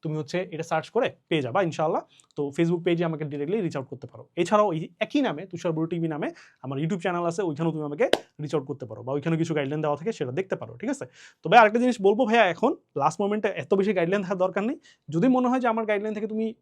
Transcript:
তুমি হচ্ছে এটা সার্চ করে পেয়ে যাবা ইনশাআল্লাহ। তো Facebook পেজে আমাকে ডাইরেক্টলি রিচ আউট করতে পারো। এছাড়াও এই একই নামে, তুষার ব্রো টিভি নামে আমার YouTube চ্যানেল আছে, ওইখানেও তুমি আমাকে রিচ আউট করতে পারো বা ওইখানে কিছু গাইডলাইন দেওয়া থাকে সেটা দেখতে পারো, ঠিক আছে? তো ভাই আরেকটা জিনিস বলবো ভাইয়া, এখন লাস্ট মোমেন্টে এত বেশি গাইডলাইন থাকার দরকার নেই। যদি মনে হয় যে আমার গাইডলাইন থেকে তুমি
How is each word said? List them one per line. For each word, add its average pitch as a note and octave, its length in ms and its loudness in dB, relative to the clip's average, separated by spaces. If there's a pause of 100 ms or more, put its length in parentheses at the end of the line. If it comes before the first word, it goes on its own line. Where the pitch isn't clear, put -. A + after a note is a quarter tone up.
তুমি D#3 180 -4
হচ্ছে E3 180 -4 (160)
এটা D#3 160 -6
সার্চ D#3+ 240 0
করে A#3+ 140 2 (200)
পেয়ে D#3+ 180 2
যাবা B2 120 0 (100)
ইনশাআল্লাহ। E3 340 0 (340)
তো D3+ 60 -2 (140)
Facebook E3+ 300 2
পেজে F3 240 2
আমাকে D#3 200 -6
ডাইরেক্টলি D3 360 -2
রিচ D3+ 120 -4
আউট C3+ 140 -8
করতে C3+ 180 -14
পারো। A#2 120 -18 (200)
এছাড়াও G#3 340 4
এই D#3 40 -4 (240)
একই - 220 0
নামে, D#3+ 240 -4
তুষার E3+ 260 -2
ব্রো D#3+ 160 0
টিভি E3 220 -2
নামে F3+ 140 -4 (360)
আমার C3+ 180 -6
YouTube E3+ 220 -2
চ্যানেল F3 260 0
আছে, E3+ 180 -4
ওইখানেও D#3+ 260 -2
তুমি D3+ 160 -6
আমাকে D#3+ 160 0 (360)
রিচ D3 140 -6
আউট C#3 140 -2
করতে C3+ 200 -10
পারো A2 160 -12
বা B2+ 100 -6
ওইখানে E3 240 0
কিছু E3 180 0
গাইডলাইন C#3+ 260 -2
দেওয়া D3 160 0
থাকে G#3 180 -4
সেটা B2+ 200 -4
দেখতে F#3+ 220 -4
পারো, A#2 200 -12
ঠিক A3+ 140 -6
আছে? - 100 -12 (380)
তো - 80 -8
ভাই G#3+ 120 10
আরেকটা G#3+ 220 6
জিনিস B3 120 2 (100)
বলবো G#3+ 240 4
ভাইয়া, A#3 140 6 (100)
এখন A3+ 160 2 (320)
লাস্ট D#3 200 0
মোমেন্টে G#3 260 0 (140)
এত - 80 -4 (100)
বেশি G3 180 2
গাইডলাইন F3+ 280 2
থাকার F#3 180 -2
দরকার F#3+ 240 -2
নেই। D4+ 80 -4 (380)
যদি E3+ 120 2 (100)
মনে B3+ 140 2
হয় C4 140 2
যে B3 80 4
আমার A3 180 -2
গাইডলাইন G#3+ 260 -2
থেকে G#3+ 160 -6
তুমি A3 120 -2 (180)